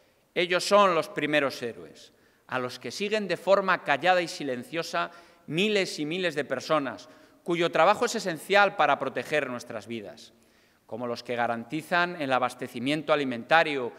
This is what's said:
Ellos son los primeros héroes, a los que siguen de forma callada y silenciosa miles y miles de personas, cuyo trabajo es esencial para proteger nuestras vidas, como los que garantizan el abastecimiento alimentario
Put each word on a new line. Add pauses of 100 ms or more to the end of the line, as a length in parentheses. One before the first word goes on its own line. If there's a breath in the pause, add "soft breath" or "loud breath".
(340 soft breath)
Ellos
son
los
primeros
héroes, (360 soft breath)
a
los
que
siguen
de
forma
callada
y
silenciosa (360 loud breath)
miles
y
miles
de
personas, (360 loud breath)
cuyo
trabajo
es
esencial
para
proteger
nuestras
vidas, (540 soft breath)
como
los
que
garantizan
el
abastecimiento
alimentario